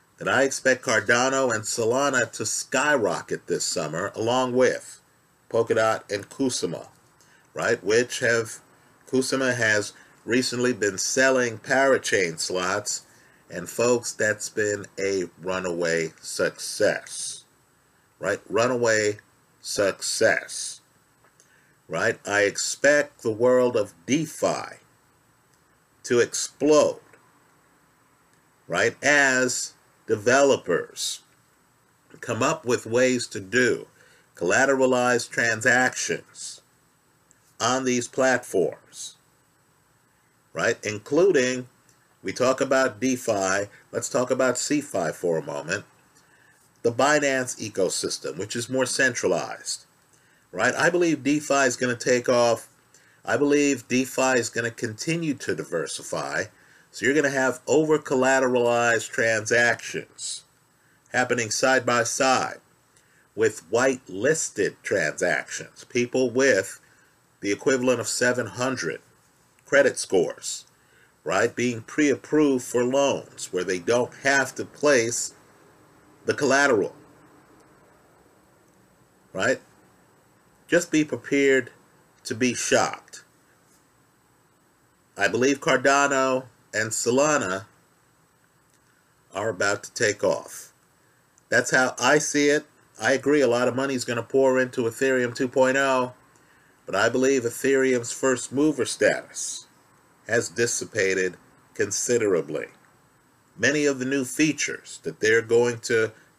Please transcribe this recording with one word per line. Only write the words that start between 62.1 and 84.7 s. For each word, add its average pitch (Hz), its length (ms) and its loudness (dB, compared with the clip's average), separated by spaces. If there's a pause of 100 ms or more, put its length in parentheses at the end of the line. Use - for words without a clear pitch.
with 104 360 -2
whitelisted 113 1120 0
transactions, 82 1040 -4
people 123 460 -2
with 117 500 0 (600)
the 101 120 -2
equivalent 127 480 0
of 110 80 -8
seven 123 380 -2
hundred 120 540 -6 (640)
credit 139 320 4
scores, - 680 -2 (580)
right, 101 320 0
being 120 260 -2
pre-approved 143 840 0
for 123 200 0
loans 127 680 -2
where 90 120 -2
they 92 140 -2
don't 113 440 0
have 135 320 0
to 110 100 -8
place 117 720 0 (920)
the 110 80 2
collateral, 135 600 2 (2500)
right? 104 280 -2 (1080)
Just 175 220 0
be 156 140 2
prepared 135 680 0 (540)
to - 100 -8
be 120 200 0
shocked. - 720 -2 (1900)